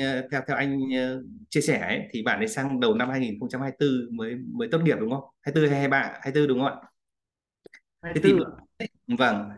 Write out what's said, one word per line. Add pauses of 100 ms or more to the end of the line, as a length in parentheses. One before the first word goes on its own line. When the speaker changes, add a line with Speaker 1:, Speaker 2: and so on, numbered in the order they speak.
Speaker 1:
ờ,
theo,
theo
anh, (160)
ờ, (260)
chia
sẻ
ấy, (100)
thì
bạn
ấy
sang
đầu
năm
hai
nghìn
không
trăm
hai
mươi
tư
mới, (180)
mới
tốt
nghiệp
đúng
không? (180)
Hai
mươi
tư
hay
hai
mươi
ba?
Hai
mươi
tư
đúng
không
ạ? (1400)
Thế
thì,
Speaker 2:
Hai (400)
mươi (200)
tư.
Speaker 1:
vâng,